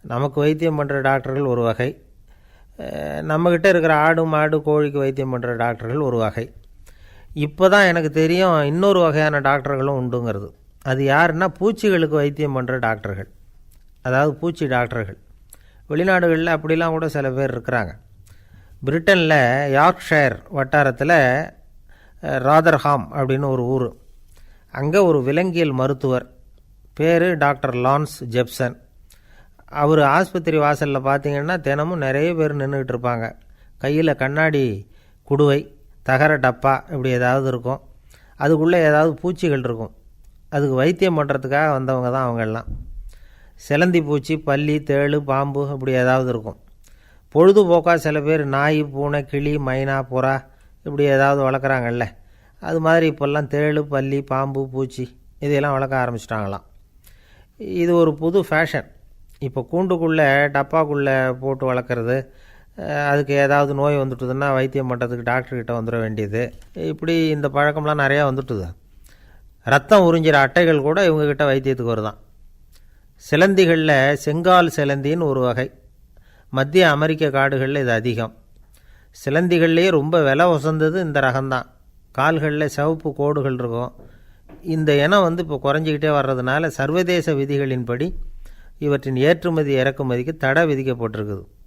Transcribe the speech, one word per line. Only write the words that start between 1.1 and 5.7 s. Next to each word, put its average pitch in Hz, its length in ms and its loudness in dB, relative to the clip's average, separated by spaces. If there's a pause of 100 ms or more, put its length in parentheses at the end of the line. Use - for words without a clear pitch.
ஒரு 120 180 0
வகை, 117 400 -2 (760)
அஹ், - 440 -10
நம்மகிட்ட 165 440 0
இருக்கிற 165 280 4
ஆடு, 160 300 4
மாடு, 156 340 0
கோழிக்கு 147 400 0
வைத்தியம் 135 320 -2
பண்ற 120 260 -4
டாக்டர்கள் 117 440 -4